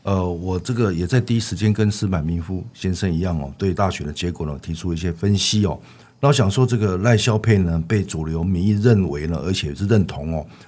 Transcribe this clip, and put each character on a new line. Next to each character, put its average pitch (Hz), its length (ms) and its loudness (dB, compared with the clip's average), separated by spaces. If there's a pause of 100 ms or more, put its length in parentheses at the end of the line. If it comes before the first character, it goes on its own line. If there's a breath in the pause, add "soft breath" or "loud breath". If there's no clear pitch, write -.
呃， 95 280 0
我 90 300 -4
这 117 140 -4
个 110 180 0
也 85 140 -2
在 127 120 2
第 117 160 0
一 117 60 2
时 95 160 -6
间 107 160 2
跟 104 180 2
矢 101 160 -2
板 92 160 0
明 82 200 -2
夫 92 200 -6 (120)
先 92 200 -2
生 92 160 -2
一 82 100 0
样， 87 200 -2
哦， 69 160 -8
对 95 160 -2
大 98 160 0
选 78 180 -6
的 76 60 -8
结 87 180 -6
果 78 160 -6
呢， 71 140 -8
提 82 140 -8
出 87 180 -4
一 82 60 -2
些 87 120 -4
分 101 240 0
析， 104 300 2
哦。 80 160 -2 (400 loud breath)
那 139 80 4
我 143 40 6
想 98 160 4
说， 127 180 2
这 117 100 0
个 95 220 0
赖 113 180 4
萧 107 220 2
配 110 180 4
呢， 85 320 2
被 104 160 2
主 78 220 -6
流 82 180 -2
民 90 180 0
意 104 100 2
认 101 360 4
为 71 180 -4
呢， 82 160 -2
而 85 80 -2
且 76 240 -4
是 95 120 -4
认 101 200 4
同， 78 300 -6
哦， 76 100 -6 (220 loud breath)